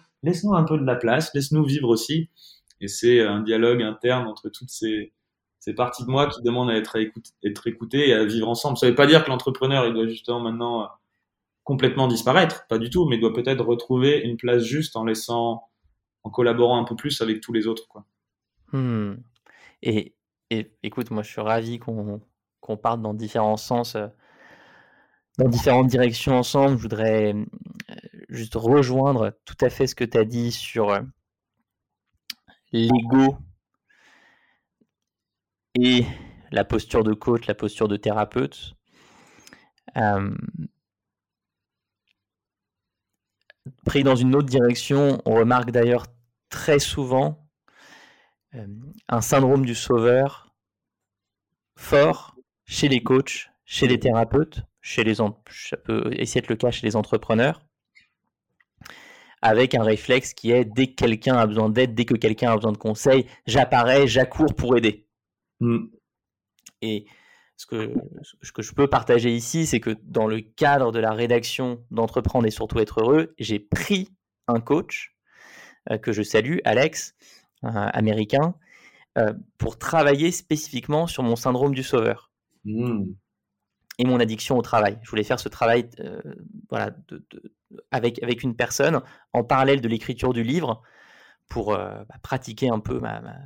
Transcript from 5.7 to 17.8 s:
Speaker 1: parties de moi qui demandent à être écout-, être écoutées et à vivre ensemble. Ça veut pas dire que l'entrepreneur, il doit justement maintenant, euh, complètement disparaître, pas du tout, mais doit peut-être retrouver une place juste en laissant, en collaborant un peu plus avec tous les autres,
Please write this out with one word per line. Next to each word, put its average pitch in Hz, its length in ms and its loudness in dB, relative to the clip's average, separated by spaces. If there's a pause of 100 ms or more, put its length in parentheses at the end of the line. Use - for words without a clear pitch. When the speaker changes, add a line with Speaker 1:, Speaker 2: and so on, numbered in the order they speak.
Speaker 1:
parties 123 300 -6
de 123 60 -8
moi 139 180 2
qui 127 140 -12
demandent 123 260 0
à 113 80 0
être 107 200 -6
écout-, 110 260 -6 (200)
être 104 240 -6
écoutées 131 440 -2
et - 20 6
à 110 120 4
vivre 110 240 -2
ensemble. 123 280 -2
Ça 131 100 2
veut 123 80 6
pas 139 120 6
dire 151 180 6
que 135 60 -4
l'entrepreneur, 131 560 0
il 113 80 -2
doit 113 120 0
justement 117 340 -6
maintenant, 117 420 -6
euh, 101 40 -8 (800)
complètement 135 420 0
disparaître, 135 600 2
pas 113 100 -2
du 117 140 -4
tout, 175 180 2
mais 120 80 0
doit 110 160 2
peut-être 123 320 -2
retrouver 127 540 2
une 117 180 -4
place 120 260 2
juste 143 320 -4
en 113 100 -4
laissant, 113 640 -4 (520)
en 107 60 -14
collaborant 120 500 2
un 117 60 -2
peu 117 120 -8
plus 143 260 -6
avec 110 180 -2
tous 117 140 -10
les 110 120 0
autres, 110 220 -6